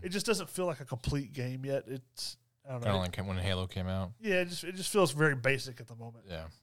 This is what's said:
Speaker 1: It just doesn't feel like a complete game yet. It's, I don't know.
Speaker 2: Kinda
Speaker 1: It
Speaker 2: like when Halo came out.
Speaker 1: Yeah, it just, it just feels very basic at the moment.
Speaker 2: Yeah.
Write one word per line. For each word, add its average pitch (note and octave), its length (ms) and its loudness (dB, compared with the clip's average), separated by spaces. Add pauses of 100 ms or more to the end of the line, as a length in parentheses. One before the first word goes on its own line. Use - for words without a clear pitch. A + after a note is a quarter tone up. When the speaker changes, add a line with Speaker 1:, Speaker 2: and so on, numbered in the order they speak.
Speaker 1:
It F#3 40 -2
just F#3 160 0
doesn't G3 240 2
feel F#3 160 -2
like E3 160 -2
a C#3+ 60 -10
complete C#3 480 -2
game C3 320 -4
yet. C#3 200 0
It's, - 520 -8 (280)
I C3+ 60 -8
don't B2 80 -4
know. A#2 60 0
Speaker 2:
Kinda G2 120 4
Speaker 1:
It F2+ 200 -2
Speaker 2:
like F#2+ 100 -2
when F#2 100 0
Halo F#2 280 2
came F#2 220 -2
out. F#2+ 240 0 (100)
Speaker 1:
Yeah, G3 140 2
it F3+ 120 2
just, E3 160 -6
it F#3 100 -6
just F#3 160 -4
feels F3+ 220 6
very D3 220 6
basic B2+ 460 0
at A2+ 60 -12
the A#2 100 -14
moment. A#2 320 -14
Speaker 2:
Yeah. D#2+ 160 -6 (180)